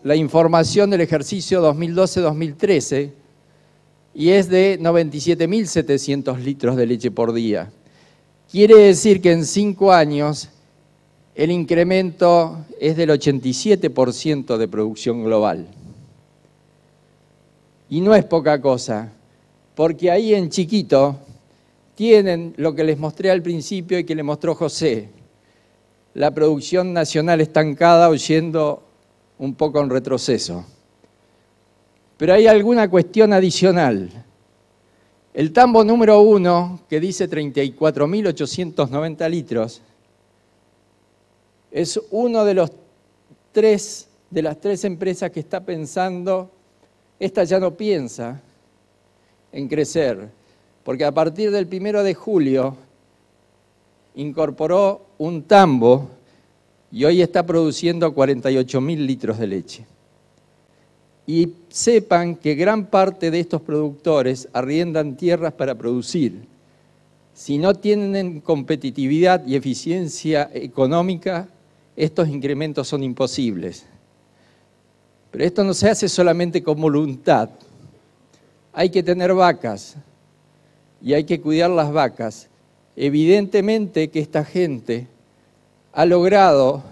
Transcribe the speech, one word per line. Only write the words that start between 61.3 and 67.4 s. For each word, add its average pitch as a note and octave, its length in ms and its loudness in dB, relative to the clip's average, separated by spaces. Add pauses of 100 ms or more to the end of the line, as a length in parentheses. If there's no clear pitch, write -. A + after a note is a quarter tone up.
sepan F3+ 680 0
que D3+ 180 -2
gran F#3+ 320 0
parte F#3+ 440 0
de E3 100 -2
estos E3+ 200 -6
productores C#3+ 920 -2
arriendan D3+ 640 -4
tierras E3+ 360 -2
para C3+ 220 -6
producir. A2+ 720 -6 (880)
Si C#3+ 240 -8